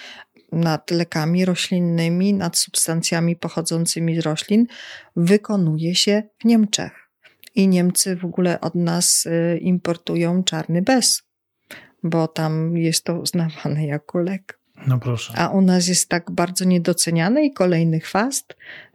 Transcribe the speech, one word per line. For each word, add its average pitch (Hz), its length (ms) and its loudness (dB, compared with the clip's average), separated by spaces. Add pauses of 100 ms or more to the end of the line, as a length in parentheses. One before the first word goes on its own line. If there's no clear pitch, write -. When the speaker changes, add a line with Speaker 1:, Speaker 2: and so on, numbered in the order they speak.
(520)
Speaker 1:
nad 160 400 0
lekami 170 540 0
roślinnymi, 175 880 0
nad 175 240 -2
substancjami 170 760 -2
pochodzącymi 165 880 -2
z 160 40 0
roślin 202 400 2 (500)
wykonuje 175 800 2
się 208 280 2 (160)
w - 60 0
Niemczech. 214 460 2 (640)
I 196 120 4
Niemcy 180 480 2
w 180 100 -8
ogóle 175 360 0
od - 140 -4
nas, 175 500 0
y, 165 360 0
importują 170 840 0
czarny 165 380 -2
bez, 254 420 2 (800)
bo 160 240 0
tam 160 500 -2
jest 165 260 0
to 170 160 -4
uznawane 156 640 -2
jako 147 340 -4
lek. 190 380 -6 (300)
Speaker 2:
No 127 120 2
proszę. 117 360 -6
Speaker 1:
A 170 140 0
u 190 120 2
nas 180 260 4
jest 180 220 0
tak 175 220 -4
bardzo 180 340 -2
niedoceniany 180 800 2
i 277 80 0
kolejny 165 460 2
chwast. - 560 -4 (400)